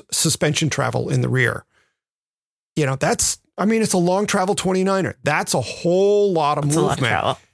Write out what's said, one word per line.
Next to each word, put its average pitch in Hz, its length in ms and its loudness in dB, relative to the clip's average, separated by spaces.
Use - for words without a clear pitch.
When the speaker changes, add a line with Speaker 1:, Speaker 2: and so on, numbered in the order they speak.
Speaker 1:
suspension 151 600 0
travel 123 380 -2
in 135 120 0
the 123 80 -2
rear. 120 360 0
You 151 120 0
know, 131 80 -2
that's, - 420 -2
I 180 100 -2
mean, 226 180 2
it's 196 100 0
a 196 60 2
long 180 260 2
travel 196 300 0
twenty-niner. 185 680 -2
That's 156 300 -2
a 151 80 0
whole 196 720 2
lot 147 240 0
of 147 80 -2
Speaker 2:
That's 147 100 0
a 165 60 2
lot 185 160 0
of 135 40 -4
Speaker 1:
movement. 117 100 2
Speaker 2:
travel. 113 280 0